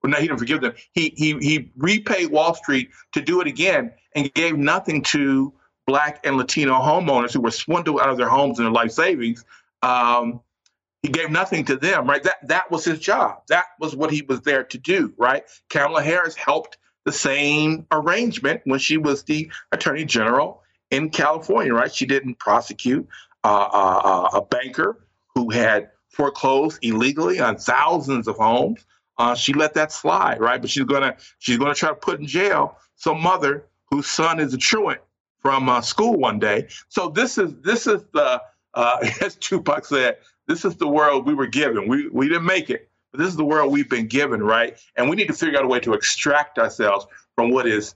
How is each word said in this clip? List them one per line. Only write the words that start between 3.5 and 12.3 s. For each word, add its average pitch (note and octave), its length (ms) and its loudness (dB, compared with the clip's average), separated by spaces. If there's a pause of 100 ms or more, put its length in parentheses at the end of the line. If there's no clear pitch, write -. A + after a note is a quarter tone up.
and C#3 180 -2
gave D#3+ 240 0
nothing D3+ 460 0
to C#3 500 0 (340)
black D3 380 0
and C3+ 120 0
Latino C3+ 380 0
homeowners C#3 600 2
who C#3 60 0
were A2+ 100 0
swindled D#3+ 500 -2
out C3+ 80 2
of B2+ 80 0
their A#2+ 120 0
homes C3 300 2
and A#2 80 0
their A2+ 60 2
life A2+ 200 0
savings. B2+ 520 -2 (380)
Um, A#2+ 580 2 (640)
he D3+ 60 -4
gave D#3 220 -2
nothing E3+ 360 -2
to C3+ 100 0
them, C#3 320 0
right? C#3+ 140 2
That, F3+ 260 -2